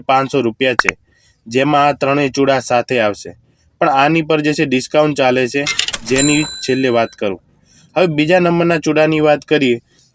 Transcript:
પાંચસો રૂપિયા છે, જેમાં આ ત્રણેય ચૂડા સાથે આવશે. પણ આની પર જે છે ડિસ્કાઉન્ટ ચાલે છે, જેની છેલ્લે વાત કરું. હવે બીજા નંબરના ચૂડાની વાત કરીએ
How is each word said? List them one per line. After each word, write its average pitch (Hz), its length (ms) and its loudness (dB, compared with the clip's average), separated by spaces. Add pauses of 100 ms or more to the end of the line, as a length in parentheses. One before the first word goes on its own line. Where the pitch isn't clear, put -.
પાંચસો 135 380 0
રૂપિયા 123 360 -2
છે, - 100 -8 (540)
જેમાં 143 420 2
આ 139 120 0
ત્રણેય 139 360 -2
ચૂડા 135 320 2
સાથે 123 320 0
આવશે. 101 300 -4 (500)
પણ 165 100 2 (120)
આની 156 260 0
પર 156 180 0
જે 151 120 0
છે 160 80 0
ડિસ્કાઉન્ટ 143 520 0
ચાલે 127 240 2 (100)
છે, 143 100 -2 (460)
જેની 143 340 2 (220)
છેલ્લે 131 320 0
વાત 113 240 0
કરું. 98 200 -6 (560)
હવે 185 100 2 (100)
બીજા 160 260 2
નંબરના 170 420 0
ચૂડાની 156 420 2
વાત 147 240 2
કરીએ 131 280 2 (360)